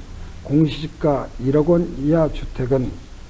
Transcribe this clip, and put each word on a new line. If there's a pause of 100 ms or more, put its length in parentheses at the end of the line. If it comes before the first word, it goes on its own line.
(420)
공시지가 (120)
일억
원
이하
주택은 (200)